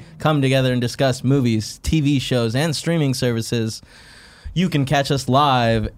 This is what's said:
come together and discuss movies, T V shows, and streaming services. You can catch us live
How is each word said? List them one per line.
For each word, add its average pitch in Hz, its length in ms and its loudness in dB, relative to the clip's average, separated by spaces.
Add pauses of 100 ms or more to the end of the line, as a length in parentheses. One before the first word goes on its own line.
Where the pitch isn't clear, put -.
(180)
come 151 220 0
together 131 320 2
and 123 80 0
discuss 127 440 -2
movies, 120 580 0
T 160 180 2
V 143 200 2
shows, 117 340 -2
and 147 220 -2
streaming 160 360 0
services. 117 720 -2 (720)
You 175 140 0
can 143 160 0
catch 143 260 0
us 139 180 -2
live 123 680 2